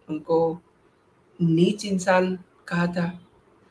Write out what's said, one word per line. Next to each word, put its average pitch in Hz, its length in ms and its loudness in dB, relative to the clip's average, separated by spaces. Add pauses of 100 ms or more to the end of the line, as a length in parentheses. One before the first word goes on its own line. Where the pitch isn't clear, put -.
उनको 165 500 -2 (840)
नीच 175 440 2
इंसान 185 540 0 (280)
कहा 175 200 0
था, 175 400 -6 (440)